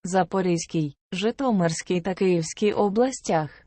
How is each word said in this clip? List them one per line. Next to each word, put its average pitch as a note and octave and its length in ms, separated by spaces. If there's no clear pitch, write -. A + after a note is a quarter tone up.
Запорізькій, F3 920
Житомирській F#3 880
та F#3 140
Київській F#3 580
областях. G3+ 760